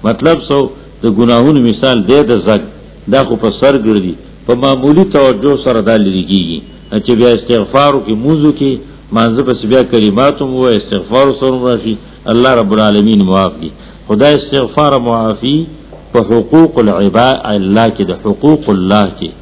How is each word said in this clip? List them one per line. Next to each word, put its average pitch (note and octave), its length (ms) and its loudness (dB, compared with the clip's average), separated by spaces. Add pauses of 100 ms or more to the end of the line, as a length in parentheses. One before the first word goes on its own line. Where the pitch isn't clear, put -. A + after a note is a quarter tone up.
مطلب C#3+ 320 0 (120)
څه؟ C#3+ 100 0 (440)
د A#2 40 0 (120)
ګناهونو A#2+ 500 4
مثال B2+ 280 0 (120)
دی C#3 140 4
د B2 100 0 (140)
زګ، G#2 140 2 (520)
دا C3+ 120 2
خو A#2+ 120 -4
په A2 120 -2 (120)
سر C#3 140 2 (120)
ګرځي، F#2+ 280 -2 (320)
په A#2 80 -2
معمولي C3+ 500 2
توجه C3+ 500 2 (100)
سره A#2 160 0
دا A2 160 0
لرې F#2+ 340 -2
کېږي. E2+ 300 -2 (460)
چې B2 120 0
بیا A#2+ 160 4
استغفار B2 600 0
وکړي، A2 200 -4 (100)
مونځ D#3 220 0
وکړي، C#3 260 0 (420)
مانځه A2+ 340 0
پسې A#2 180 -4
بیا B2+ 160 2 (100)
کلمات A#2+ 500 0
هم C3 120 -6
ووایي، B2+ 220 0
استغفار G#2+ 500 -2 (140)
سره C3 140 0
هم B2+ 100 -4
راشي، A2+ 300 -2 (380)
الله B2 220 2
رب G#2+ 180 0
العالمین G#2+ 480 2 (100)
معاف F#2+ 300 0
کړي. D#2 100 -10 (360)
خو G#2 80 -2
دا B2+ 140 2 (100)
استغفار C#3+ 640 -2
معافي A#2 560 -2 (560)
په A#2+ 80 2 (100)
حقوق D3+ 480 2
العباد G#2+ 580 2 (180)
الله G2+ 340 0
کې، G#2 220 -2
د - 20 -4 (120)
حقوق C#3 460 0
الله G2 340 0 (140)
کې E2 120 -10 (120)